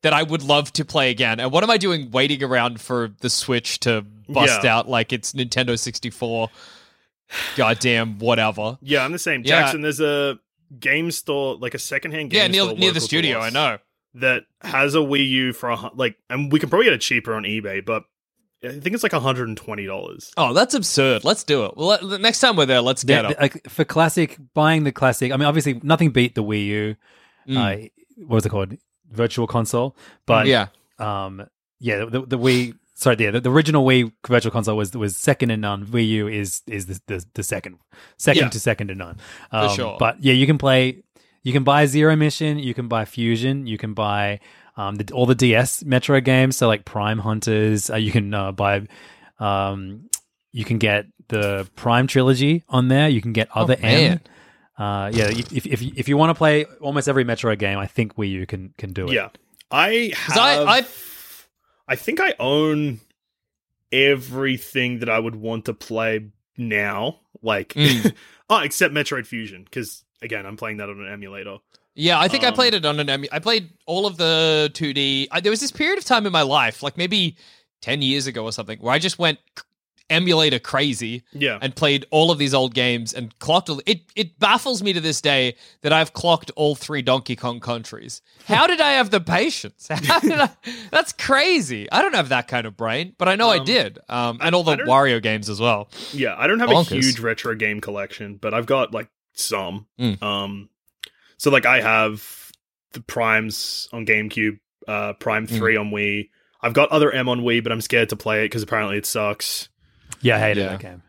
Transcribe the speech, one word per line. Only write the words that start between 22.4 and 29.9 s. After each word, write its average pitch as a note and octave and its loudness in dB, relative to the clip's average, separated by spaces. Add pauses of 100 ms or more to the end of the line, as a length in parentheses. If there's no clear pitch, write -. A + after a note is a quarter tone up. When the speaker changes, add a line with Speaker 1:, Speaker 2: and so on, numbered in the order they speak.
Speaker 1:
time A#3+ 4
we're D#3 4
there, B2+ 4
let's B2+ 0
Speaker 3:
The, B2+ -4
Speaker 1:
get C#3 6
Speaker 3:
the, G#2 -2
Speaker 1:
it. - -4
Speaker 3:
like, C#3+ -2
for - 0
classic, D#3+ 0 (160)
buying D#3 4
the C#3 0
classic, B2+ 2
I C3+ 0
mean, D3 2
obviously, C#3+ 0
nothing D#3 4
beat B2 2
the A2+ 0
Wii G#2 -2
U. G#2 -2 (520)
Speaker 1:
Mm. C3 -2 (280)
Speaker 3:
Uh, - -20 (400)
what A#2 0
was G#2+ 2
it - 0
called? G2 -4 (360)
Virtual A#2 -2
Console. A#2+ -2 (300)